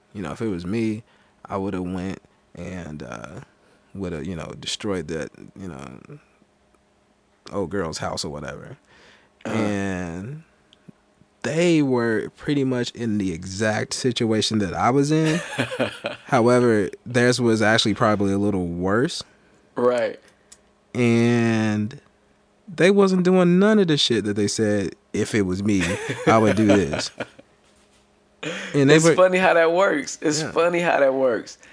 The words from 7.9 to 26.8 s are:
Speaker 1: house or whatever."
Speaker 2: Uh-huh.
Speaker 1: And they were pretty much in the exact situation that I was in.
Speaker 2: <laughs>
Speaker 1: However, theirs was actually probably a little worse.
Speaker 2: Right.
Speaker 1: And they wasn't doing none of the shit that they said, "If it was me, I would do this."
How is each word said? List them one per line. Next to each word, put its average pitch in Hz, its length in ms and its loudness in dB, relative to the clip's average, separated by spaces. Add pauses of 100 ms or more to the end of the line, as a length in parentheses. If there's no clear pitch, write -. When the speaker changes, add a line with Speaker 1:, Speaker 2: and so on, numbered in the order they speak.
Speaker 1:
house 82 260 -8
or 92 40 -8
whatever." 73 480 -12 (680)
Speaker 2:
Uh-huh. 113 120 -6
Speaker 1:
And 98 840 -6 (1000)
they 160 400 2
were 117 540 0
pretty 143 260 -2
much 127 300 -2
in 110 260 -2
the 95 140 -2
exact 101 600 -4
situation 110 640 0
that 92 160 -2
I 92 160 2
was 143 200 2
in. 156 300 2 (440)
Speaker 2:
<laughs> - 420 -10
Speaker 1:
However, 120 640 4 (140)
theirs 123 360 2
was 113 220 4
actually 107 320 2
probably 101 380 2
a 98 60 0
little 98 300 0
worse. 95 560 -2 (500)
Speaker 2:
Right. 123 460 0 (720)
Speaker 1:
And 117 1040 2 (720)
they 165 200 4
wasn't 190 320 4
doing 180 340 4
none 214 220 4
of 180 80 2
the 151 80 2
shit 113 280 0
that 104 100 -2
they 104 120 0
said, 104 480 0 (180)
"If 110 220 -4
it 107 80 2
was 92 220 -2
me, 104 180 2 (460)
I 113 100 6
would 107 180 4
do 107 120 4
this." 98 480 2